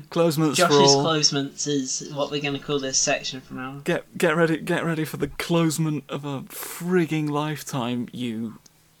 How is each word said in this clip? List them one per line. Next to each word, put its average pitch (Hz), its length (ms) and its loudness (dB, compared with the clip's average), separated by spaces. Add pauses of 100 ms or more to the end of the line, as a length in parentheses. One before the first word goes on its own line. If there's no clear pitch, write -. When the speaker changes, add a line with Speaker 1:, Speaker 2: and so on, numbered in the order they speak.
(100)
Speaker 1:
Closements 160 500 2
for 175 80 6
Speaker 2:
Josh's 143 260 8
Speaker 1:
all. 139 80 4
Speaker 2:
closements 147 640 0
is 139 480 -4
what 143 160 -2
we're 147 100 -4
gonna 143 200 -4
call 143 180 -2
this 131 200 -4
section 135 420 -2
from 131 160 -14
now 131 140 -10
on. 143 120 -12
Speaker 1:
Get, - 340 -4
get 156 200 2
ready, 165 220 4
get 156 260 -2
ready 156 200 -2
for - 120 -10
the - 120 -2
closement 160 800 0
of 147 160 -8
a 139 180 -6
frigging 165 840 0
lifetime, 139 840 -2
you, 113 460 -6 (420)